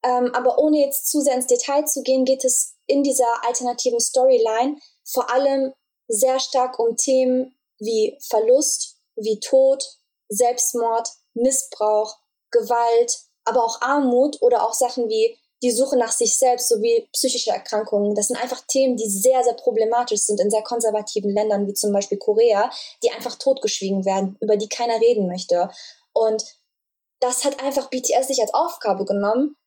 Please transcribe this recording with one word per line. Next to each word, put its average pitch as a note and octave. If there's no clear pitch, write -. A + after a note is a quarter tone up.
Ähm, B3
aber B3
ohne D4+
jetzt C#4
zu D4
sehr C4+
ins B3+
Detail C#4+
zu C#4+
gehen, C4
geht C4
es -
in C#4+
dieser A#3+
alternativen B3
Storyline B3+
vor -
allem C4+
sehr C4
stark B3+
um A#3
Themen B3+
wie A3
Verlust, A#3
wie G#3+
Tod, C4+
Selbstmord, A#3
Missbrauch, G#3+
Gewalt, A#3
aber A3+
auch A3+
Armut C4+
oder A#3
auch A3
Sachen B3
wie A3
die B3
Suche C4
nach A#3
sich -
selbst B3
sowie A#3
psychische B3
Erkrankungen. G#3
Das G#3
sind A#3+
einfach B3+
Themen, C4
die G#3+
sehr, A#3+
sehr A#3
problematisch A3+
sind G#3
in G3+
sehr G#3+
konservativen G#3+
Ländern G#3
wie G3+
zum G#3
Beispiel G3+
Korea, G#3+
die A#3
einfach A#3+
totgeschwiegen G3
werden, F#3+
über G#3+
die G#3
keiner A#3
reden A3
möchte. F3+
Und A3
das B3
hat C#4
einfach C4+
B B3+
T -
S C4
sich B3+
als G#3+
Aufgabe G#3
genommen G#3+